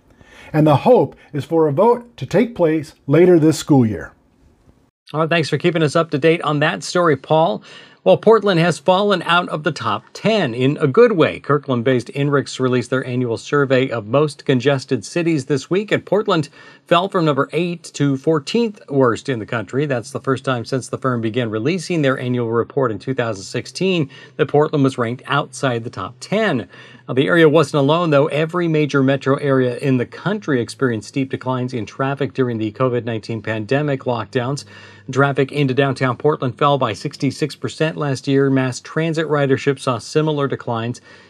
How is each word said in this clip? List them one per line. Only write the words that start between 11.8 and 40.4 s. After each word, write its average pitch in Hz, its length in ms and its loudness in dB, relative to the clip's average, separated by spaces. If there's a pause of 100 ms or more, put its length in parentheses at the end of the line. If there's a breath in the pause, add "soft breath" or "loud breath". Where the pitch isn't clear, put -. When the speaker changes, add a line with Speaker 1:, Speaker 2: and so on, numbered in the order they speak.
Speaker 2:
Inrix 143 520 -2
released 127 300 0
their 131 160 -2
annual 123 320 -4
survey 135 500 0
of 117 180 -8
most 143 380 -2
congested 131 640 0
cities 160 400 -2
this - 240 -4
week, 208 200 -2
and 139 140 -2
Portland 190 460 0 (360 loud breath)
fell 175 220 2
from 185 160 -2
number 139 300 0
eight 175 280 -4 (120)
to 143 240 0
fourteenth 185 720 -2
worst 131 400 2
in 123 80 -4
the 101 80 -8
country. 127 400 -4
That's 123 240 -4
the 113 100 -8
first - 240 -4
time 120 220 -4
since 127 220 -6
the 117 100 -8
firm 123 240 -2
began 113 260 -2
releasing 156 540 -2
their 131 160 2
annual 123 320 -2
report 117 420 0
in 101 60 -8
two 135 160 -6
thousand 113 300 -4
sixteen 170 680 -4 (260 loud breath)
that 151 120 -2
Portland 147 360 2
was 135 140 0
ranked 123 260 -4
outside 131 580 -4
the 120 60 -10
top 101 320 -10
ten. 185 480 -2 (400 loud breath)
Now, 127 60 -6
the 139 120 2
area 170 220 6
wasn't 147 320 2
alone, 160 300 2
though. 143 160 4
Every 165 420 -2
major 151 340 2
metro 135 340 0
area 131 420 0
in 135 180 0
the 120 100 -2
country 170 540 -4
experienced 113 480 -4
steep 135 220 -6
declines 127 420 -6
in 110 140 -6
traffic 135 480 -6
during 123 240 -2
the 107 140 -4
covid 123 320 -2
nineteen 113 360 -6
pandemic 131 600 -4
lockdowns. 123 640 -6 (440 loud breath)
Traffic 139 420 0
into 139 220 0
downtown 131 420 0
Portland 143 400 -2
fell 143 200 2
by 120 180 -2
sixty-six - 640 -6
percent 156 400 -4
last 143 320 -4
year, 139 220 2
mass 131 300 0
transit 160 460 -4
ridership 139 520 0
saw 123 200 -4
similar 151 500 -2